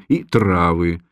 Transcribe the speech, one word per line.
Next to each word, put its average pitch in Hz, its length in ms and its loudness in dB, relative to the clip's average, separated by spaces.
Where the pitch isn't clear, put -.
и 160 160 0
травы, 87 800 0